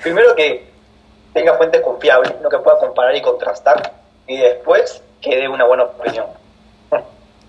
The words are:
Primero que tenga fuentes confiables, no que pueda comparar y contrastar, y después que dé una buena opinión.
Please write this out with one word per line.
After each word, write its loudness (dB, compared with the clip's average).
Primero 2
que -2
tenga 0
fuentes 2
confiables, 0
no -4
que 0
pueda 2
comparar 0
y -4
contrastar, -2
y -10
después 0
que -4
dé -2
una 0
buena 2
opinión. -6